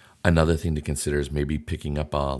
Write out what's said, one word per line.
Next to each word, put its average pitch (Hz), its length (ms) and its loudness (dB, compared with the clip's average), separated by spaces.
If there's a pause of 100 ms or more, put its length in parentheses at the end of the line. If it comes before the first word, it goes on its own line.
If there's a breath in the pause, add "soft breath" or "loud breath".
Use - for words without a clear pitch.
(240 loud breath)
Another 82 320 6
thing 78 200 -2
to 76 40 -2
consider 73 380 -2
is 69 140 -4
maybe 73 260 -2
picking 76 400 -6
up 73 160 -4
a 69 260 -2